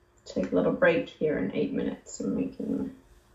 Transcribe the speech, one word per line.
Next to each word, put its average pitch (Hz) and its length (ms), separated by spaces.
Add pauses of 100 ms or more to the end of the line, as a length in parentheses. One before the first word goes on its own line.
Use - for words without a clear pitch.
(240)
take - 260
a - 40
little - 180
break - 380
here 151 280
in - 160
eight - 200
minutes - 460
and - 160
we - 100
can - 480 (400)